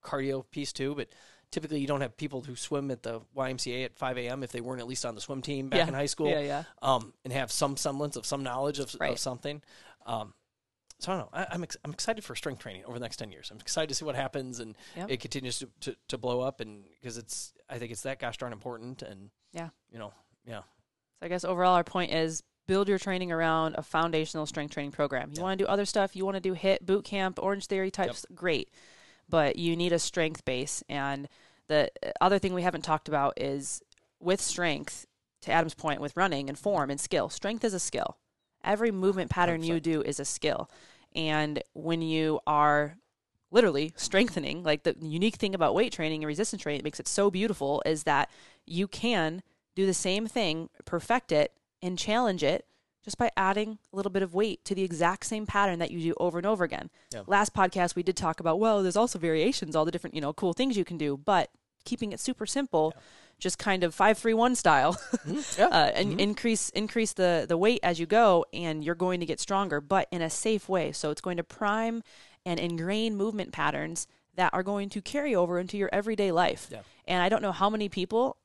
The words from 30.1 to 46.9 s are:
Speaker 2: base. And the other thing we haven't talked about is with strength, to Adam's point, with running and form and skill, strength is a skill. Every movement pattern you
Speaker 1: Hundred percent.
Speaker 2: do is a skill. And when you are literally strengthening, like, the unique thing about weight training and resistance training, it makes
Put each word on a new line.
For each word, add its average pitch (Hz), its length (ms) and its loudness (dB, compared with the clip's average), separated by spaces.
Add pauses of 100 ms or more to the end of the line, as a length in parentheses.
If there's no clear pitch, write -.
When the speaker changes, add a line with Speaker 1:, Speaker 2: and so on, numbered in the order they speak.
Speaker 2:
base. 127 440 -4
And 139 380 -4 (400)
the 151 220 4 (320)
other 190 160 6
thing 190 160 0
we 180 100 0
haven't 170 200 0
talked 156 240 0
about 143 340 2
is 139 400 -4 (380)
with 180 220 2
strength, - 640 -2 (360)
to - 100 -2
Adam's 160 220 4
point, 151 280 -4
with 143 160 -6
running 156 320 2
and 147 100 -8
form 160 320 0
and 139 100 -4
skill, 139 280 0
strength 214 340 -4
is 220 100 2
a 185 60 -2
skill. - 380 -4 (460)
Every 214 280 2
movement 185 400 2
pattern 170 320 2
you 165 100 2
Speaker 1:
Hundred 165 120 0
percent. 160 180 2
Speaker 2:
do - 60 -2
is 139 100 -4
a 143 60 -4
skill. - 440 -2 (460)
And 151 460 0 (120)
when 165 280 -2
you 160 440 2
are 147 520 4 (520)
literally 165 480 4
strengthening, 165 680 0
like, 156 200 0
the 165 180 2
unique 165 340 0
thing 196 180 -2
about 156 220 4
weight 214 160 2
training 156 320 -4
and 151 40 -4
resistance 175 340 -4
training, 147 180 -2
it 139 40 -10
makes 151 160 -6